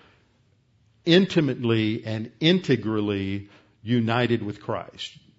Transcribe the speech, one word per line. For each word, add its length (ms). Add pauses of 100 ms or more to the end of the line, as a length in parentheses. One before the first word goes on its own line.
(1080)
intimately 960
and 260 (100)
integrally 1080 (340)
united 600
with 180
Christ. 560 (220)